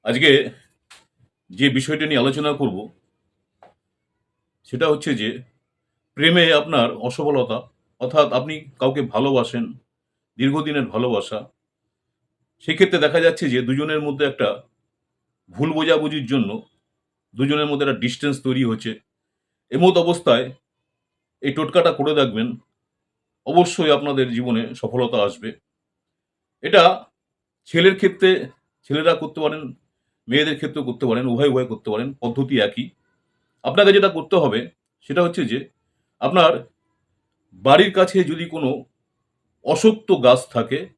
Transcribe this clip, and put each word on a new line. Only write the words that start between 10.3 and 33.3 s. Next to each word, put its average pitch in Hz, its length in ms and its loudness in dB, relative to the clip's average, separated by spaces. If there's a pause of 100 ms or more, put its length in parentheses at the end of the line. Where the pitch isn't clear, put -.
দীর্ঘদিনের 143 480 -2
ভালোবাসা, 110 520 -4 (1300)
সেক্ষেত্রে 180 340 2
দেখা 151 220 2
যাচ্ছে 165 280 2
যে 123 140 0
দুজনের 151 380 -4
মধ্যে 147 260 -4
একটা 127 220 -2 (1000)
ভুল 139 220 -4
বোঝাবুঝির 156 540 -2
জন্য 117 240 -2 (840)
দুজনের 147 360 -2
মধ্যে 143 160 -2
একটা 127 160 -2
ডিস্টেন্স 135 400 -4
তৈরি 131 220 -2
হচ্ছে। 110 280 -4 (800)
এমত 175 240 4
অবস্থায় 165 500 2 (960)
এই 139 120 -4
টোটকাটা 165 380 2
করে 147 220 -2
দেখবেন, 120 340 0 (960)
অবশ্যই 165 500 2
আপনাদের 139 300 -2 (100)
জীবনে 120 260 -2 (180)
সফলতা 120 460 -4
আসবে। 104 220 -8 (1160)
এটা 180 180 6 (880)
ছেলের 180 300 6
ক্ষেত্রে 190 300 2 (540)
ছেলেরা 160 380 0
করতে 156 220 -10
পারেন, 156 180 -4 (680)
মেয়েদের 147 300 0
ক্ষেত্রেও 139 300 -8
করতে 123 180 -8
পারেন, 120 260 -2
উভয় 139 200 0
উভয় 127 200 -2
করতে - 180 -10
পারেন, 117 180 -6 (140)
পদ্ধতি 127 320 -4 (120)
একই। 123 200 -8 (800)